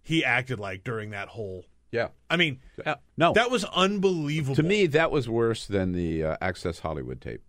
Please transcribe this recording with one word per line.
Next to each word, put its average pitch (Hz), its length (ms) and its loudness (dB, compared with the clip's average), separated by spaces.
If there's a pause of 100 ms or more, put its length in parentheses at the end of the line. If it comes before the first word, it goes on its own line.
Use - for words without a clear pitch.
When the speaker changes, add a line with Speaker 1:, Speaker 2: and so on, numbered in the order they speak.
Speaker 1:
he 160 200 0
acted 127 360 0
like 95 240 -10
during 110 280 -6
that 101 180 -10
whole 95 360 -10 (260)
Speaker 2:
Yeah. 117 180 -2 (200)
Speaker 1:
I 165 80 0
mean, 156 220 0 (260)
Speaker 2:
Yeah. 151 100 -2 (220)
No. 156 160 4
Speaker 1:
that 240 160 4
was 240 160 0
unbelievable. 170 880 0
Speaker 2:
To 156 80 4
me, 196 240 4
that 151 220 4
was 131 180 0
worse 113 380 0
than 95 280 0
the, 82 300 0
uh, 78 180 -2
Access 87 380 -4
Hollywood 65 420 -6
tape. 58 280 -10